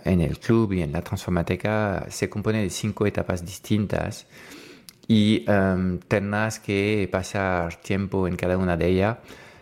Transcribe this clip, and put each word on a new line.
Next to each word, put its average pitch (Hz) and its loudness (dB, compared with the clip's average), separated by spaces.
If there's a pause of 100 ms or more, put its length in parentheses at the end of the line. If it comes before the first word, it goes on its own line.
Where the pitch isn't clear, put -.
en 87 4
el 73 0
club 113 2
y 90 0
en 73 -4
la 80 -2
Transformateca 98 -2
se - -4
compone 107 -2
de 95 0
cinco 104 -2
etapas 92 -2
distintas 95 -2 (840)
y, 107 4
em, 92 2
tendrás 104 -2
que 101 0
pasar 90 -2
tiempo 95 -2
en 87 -2
cada 90 0
una 90 0
de 85 2
ellas 98 2 (440)